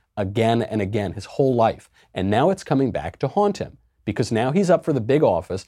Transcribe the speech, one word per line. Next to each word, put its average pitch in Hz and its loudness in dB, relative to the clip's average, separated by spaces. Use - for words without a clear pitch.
again 113 0
and - -4
again 101 -4
his 98 -12
whole 135 0
life. 113 0
And 95 -2
now 127 2
it's 190 -4
coming 135 0
back 82 -6
to 139 -2
haunt 202 -2
him, - -10
because 107 -4
now 117 0
he's 180 2
up - 2
for 160 2
the 123 -2
big 135 2
office, 92 0